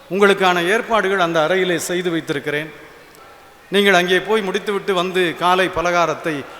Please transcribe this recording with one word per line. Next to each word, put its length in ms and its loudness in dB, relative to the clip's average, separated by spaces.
உங்களுக்கான 580 2
ஏற்பாடுகள் 520 0
அந்த 240 2
அறையிலே 340 0
செய்து 340 -4
வைத்திருக்கிறேன், 640 -6
நீங்கள் 260 4
அங்கே 260 4
போய் 220 0
முடித்துவிட்டு 520 -2
வந்து 460 0
காலை 300 2
பலகாரத்தை 720 -2